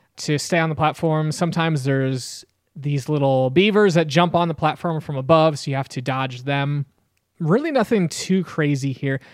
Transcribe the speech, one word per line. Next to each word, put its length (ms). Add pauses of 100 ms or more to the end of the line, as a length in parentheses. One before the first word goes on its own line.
(180)
to 200
stay 220
on 80
the 80
platform. 560
Sometimes 520
there's 600 (320)
these 320
little 420
beavers 440
that 120
jump 300
on 120
the 60
platform 460
from 160
above, 420
so 120
you 60
have 120
to 140
dodge 420
them. 420 (540)
Really 320
nothing 360
too 360
crazy 480
here. 260 (160)